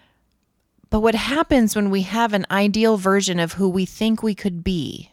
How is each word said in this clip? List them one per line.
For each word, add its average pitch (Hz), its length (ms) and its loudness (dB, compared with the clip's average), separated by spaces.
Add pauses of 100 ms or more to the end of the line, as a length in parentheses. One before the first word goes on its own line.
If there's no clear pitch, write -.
(880)
But 214 120 0
what 226 140 4
happens 240 600 2
when 208 140 0
we 196 140 0
have 214 300 -2
an 190 160 0
ideal 208 480 2
version 190 420 0
of 165 140 -2
who 190 160 0
we 185 160 0
think 220 360 -2
we 214 140 -2
could 175 280 -6
be - 500 -4